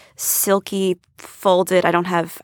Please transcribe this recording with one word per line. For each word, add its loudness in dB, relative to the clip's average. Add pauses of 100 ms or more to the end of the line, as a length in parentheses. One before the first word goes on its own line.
(160)
silky, -2 (180)
folded, 0
I 0
don't 0
have, -4